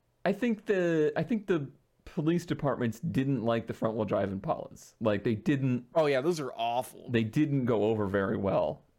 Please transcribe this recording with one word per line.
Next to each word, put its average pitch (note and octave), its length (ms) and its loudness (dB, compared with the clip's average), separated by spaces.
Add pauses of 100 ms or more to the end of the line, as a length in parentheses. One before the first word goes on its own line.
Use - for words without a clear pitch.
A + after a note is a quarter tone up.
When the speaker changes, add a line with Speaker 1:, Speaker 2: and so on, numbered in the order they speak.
(240)
Speaker 1:
I F#3+ 80 2
think G#3+ 340 -2
the, E3+ 500 2
I E3 80 0
think G#3 220 -2
the D#3 220 0 (360)
police E3 420 0
departments B2 540 -2
didn't B2+ 440 0
like A#2 220 0
the A#2+ 80 -8
front-wheel A2+ 320 -2
drive G2 240 0
Impalas. - 680 -8
Like, G#2+ 240 2
they A#2+ 100 2
didn't C3 500 0 (100)
Speaker 2:
Oh, D#3+ 120 4
yeah, C#3 140 2
those E3 200 0
are C3 160 -6
awful. A#2+ 540 -4
Speaker 1:
they A2+ 140 2
didn't C#3 420 0
go G#2+ 180 2
over G#2+ 220 2
very G2 300 0
well. G2 460 0 (160)